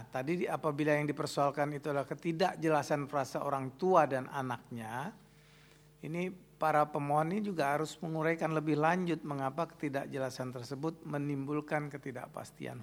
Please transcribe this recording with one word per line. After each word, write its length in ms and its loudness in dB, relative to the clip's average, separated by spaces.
tadi 340 -2
di-, 80 -2
apabila 460 2
yang 80 2
dipersoalkan 720 0
itu 160 -6
adalah 160 0
ketidakjelasan 1040 2
frasa 320 -2
orang 320 -2
tua 320 8
dan 240 -2
anaknya, 800 -6
ini 240 -4
para 320 4
pemohon 480 2
ini 80 0
juga 320 0
harus 240 -2
menguraikan 560 0
lebih 240 2
lanjut 480 2
mengapa 480 -2
ketidakjelasan 800 -4
tersebut 480 -6
menimbulkan 880 -2
ketidakpastian 920 -10